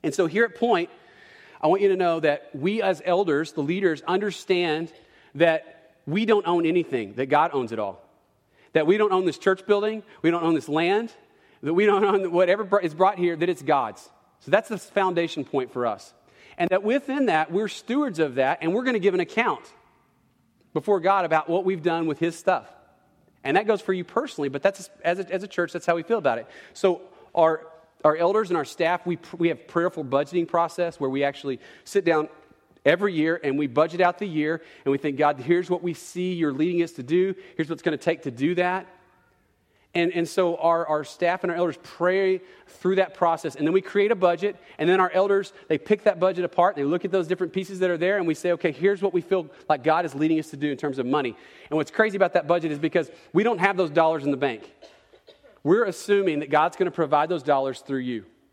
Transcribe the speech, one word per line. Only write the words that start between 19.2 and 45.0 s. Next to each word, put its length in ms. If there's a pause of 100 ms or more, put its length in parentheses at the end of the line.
before 260
God 260
about 240
what 160
we've 160
done 260
with 120
his 160
stuff. 360 (720)
And 140
that 80
goes 160
for 120
you 100
personally, 460
but 120
that's, 280 (140)
as 160
a, 140
as 100
a 40
church, 240
that's 140
how 100
we 80
feel 140
about 200
it. 100 (260)
So 280 (320)
our, 320 (380)
our 120
elders 340
and 80
our 80
staff, 400
we 120
pr-, 200
we 100
have 200
prayerful 360
budgeting 440
process 520
where 100
we 140
actually 360 (240)
sit 220
down 240 (560)
every 280
year 300
and 140
we 100
budget 340
out 160
the 80
year 360 (240)
and 60
we 60
think, 200
"God, 220
here's 300
what 140
we 100
see 400
you're 200
leading 300
us 100
to 100
do. 320 (200)
Here's 140
what's 120
gonna 160
take 260
to 80
do 240
that." 320 (1040)
And, 200
and 140
so 300
our, 280
our 180
staff 400
and 80
our 60
elders 240
pray 600 (260)
through 280
that 200
process, 400
and 100
then 80
we 80
create 300
a 40
budget, 400 (220)
and 100
then 120
our 120